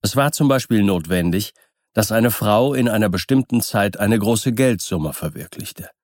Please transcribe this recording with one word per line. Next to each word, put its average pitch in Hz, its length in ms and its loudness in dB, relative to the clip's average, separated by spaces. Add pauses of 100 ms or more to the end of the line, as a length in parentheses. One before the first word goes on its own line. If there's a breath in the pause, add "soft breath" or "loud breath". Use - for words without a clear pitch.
Es - 140 -4
war 139 160 2
zum 147 160 0
Beispiel 123 360 2
notwendig, 90 680 0 (400)
dass 107 180 0
eine 113 200 2
Frau 113 420 2
in 127 160 2
einer 107 200 2
bestimmten 120 520 0
Zeit 101 360 -2
eine 104 200 2
große 110 360 0
Geldsumme 95 600 0
verwirklichte. - 800 -12 (120)